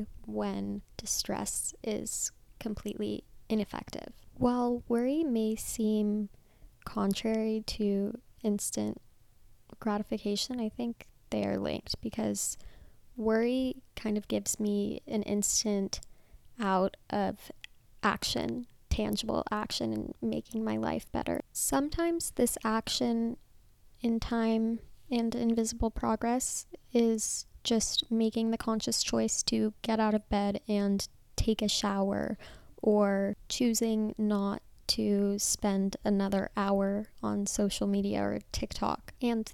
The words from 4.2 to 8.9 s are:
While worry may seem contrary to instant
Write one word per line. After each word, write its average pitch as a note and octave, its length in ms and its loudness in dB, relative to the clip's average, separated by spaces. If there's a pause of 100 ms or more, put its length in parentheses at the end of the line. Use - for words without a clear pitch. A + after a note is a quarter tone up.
While B3 540 2
worry B3+ 360 2
may A3 320 0
seem G#3+ 720 0 (560)
contrary A3 840 0
to G3+ 520 0 (240)
instant G#3+ 580 -2 (800)